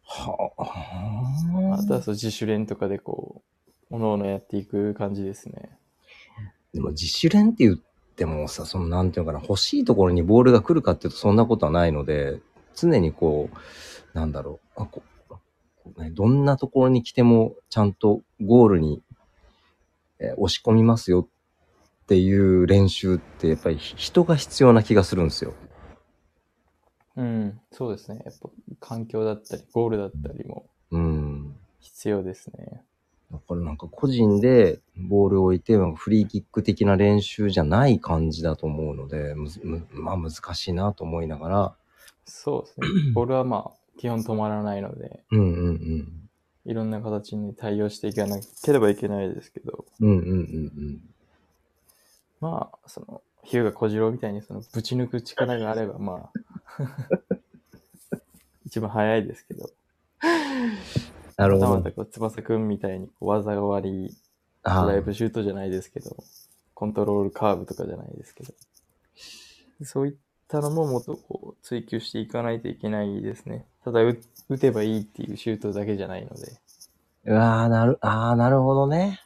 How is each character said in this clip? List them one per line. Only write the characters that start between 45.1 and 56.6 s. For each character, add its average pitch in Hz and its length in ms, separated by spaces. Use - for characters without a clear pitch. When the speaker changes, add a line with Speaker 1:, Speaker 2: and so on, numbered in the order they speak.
Speaker 1:
う 113 60
ん - 20
う 101 40
ん 87 240
う 87 40
ん。 80 580
Speaker 2:
い 117 80
ろ 110 100
ん 110 60
な 107 120
形 107 340
に 104 200
対 104 260
応 104 80
し 104 100
て - 80
い 104 60
か 104 120
な 101 120
け 151 100
れ 139 60
ば 107 100
い 101 60
け - 120
な 101 140
い 95 120
で - 80
す - 100
け - 100
ど。 - 240
Speaker 1:
う 110 60
ん 104 40
う 104 40
ん 95 40
う 87 60
ん 87 80
う 92 80
ん。 73 600
Speaker 2:
ま 165 340
あ、 - 60
そ - 120
の、 - 200
日 - 160
向 110 120
小 110 180
次 104 80
郎 110 140
み 120 80
た 110 100
い 104 40
に 104 80
そ - 120
の、 101 80
ぶ 113 80
ち 127 140
抜 123 120
く 123 140
力 123 360
が 110 140
あ 110 40
れ 110 120
ば、 98 120
ま 95 300